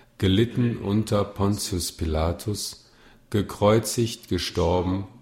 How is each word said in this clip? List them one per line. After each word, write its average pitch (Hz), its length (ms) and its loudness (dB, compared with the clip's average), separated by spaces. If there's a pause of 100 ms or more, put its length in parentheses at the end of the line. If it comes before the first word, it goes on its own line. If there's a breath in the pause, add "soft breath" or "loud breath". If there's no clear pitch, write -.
(180 loud breath)
gelitten 117 600 2
unter 104 460 0
Pontius 98 720 -2
Pilatus, 82 960 -4 (400 loud breath)
gekreuzigt, 110 960 0
gestorben 90 800 0 (140)